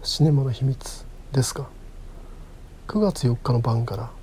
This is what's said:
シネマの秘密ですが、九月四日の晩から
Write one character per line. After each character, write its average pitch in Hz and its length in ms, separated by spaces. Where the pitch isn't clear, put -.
シ - 200
ネ 156 80
マ 139 120
の 131 80
秘 131 140
密 - 400
で 135 100
す - 120
が、 139 120
九 - 140
月 196 260
四 120 120
日 - 160
の 120 60
晩 117 280
か 98 80
ら 113 160